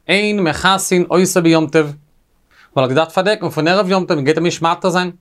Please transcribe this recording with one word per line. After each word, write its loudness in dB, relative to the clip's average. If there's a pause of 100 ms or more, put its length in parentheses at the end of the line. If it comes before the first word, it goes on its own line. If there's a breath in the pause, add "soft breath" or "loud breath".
אין 0
מחסין 0
אויסער 2
ביום 2
טוב. 2
ווייל -8
ער -2
געדאכט 0
פארדעקן -2
פון -2
ערב 2
יום 0
טוב, -2
גייט 0
ער 0
נישט -4
מאטער -2
זיין. -2